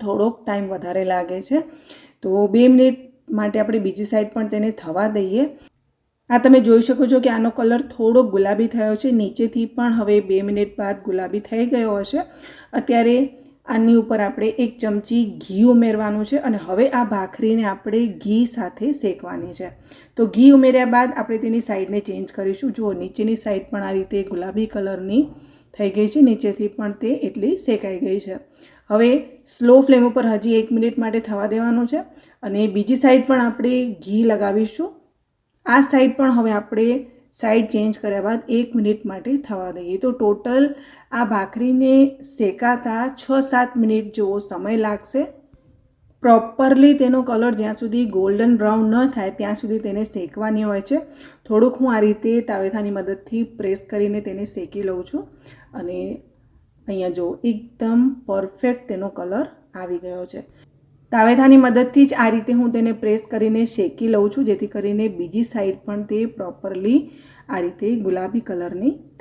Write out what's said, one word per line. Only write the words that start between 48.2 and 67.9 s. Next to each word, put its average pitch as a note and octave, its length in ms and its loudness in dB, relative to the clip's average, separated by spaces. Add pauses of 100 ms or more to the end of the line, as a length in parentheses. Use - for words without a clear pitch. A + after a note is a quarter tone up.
બ્રાઉન G#3+ 340 2
ન B3+ 200 2
થાય G3 200 -6
ત્યાં G#3 240 -6
સુધી G#3+ 240 -6
તેને G#3+ 260 -6
શેકવાની G#3+ 580 -6
હોય G3+ 180 -2
છે. C#4 180 -2 (480)
થોડુંક A#3 340 2
હું B3+ 160 2
આ G#3+ 40 0
રીતે G#3+ 400 0
તાવેથાની G3+ 500 -4
મદદથી G3 540 -6 (140)
પ્રેસ G3 320 -4
કરીને G#3 300 -2
તેને G3 240 -10
શેકી G3+ 380 -10
લઉં F#3 220 -6
છું D#4 220 -10 (480)
અને F3+ 240 -10 (880)
અહીંયા F#3 200 -4
જો F3 180 -6 (180)
એકદમ A3+ 560 -2 (260)
પરફેક્ટ G3 600 -4
તેનો G3 200 -8
કલર G3 380 -6 (280)
આવી F3+ 240 -8
ગયો F3+ 280 -12
છે. F3+ 140 -16 (720)
તાવેથાની B3 440 8
મદદથી B3+ 500 6
જ - 80 -4
આ A3+ 160 2
રીતે A3+ 220 -2
હું A#3+ 200 2
તેને A3+ 200 0
પ્રેસ A3 380 -2
કરીને A3 340 0
શેકી A3+ 440 -4
લઉં G#3 220 2
છું, C4+ 140 -2
જેથી G3+ 220 0
કરીને G#3 420 -4
બીજી F3 340 -4
સાઈડ G3 420 -4
પણ G#3 180 -8
તે G#3 200 -4 (160)
પ્રોપરલી F#3+ 640 -4 (480)
આ G3 120 -6
રીતે G3 360 -4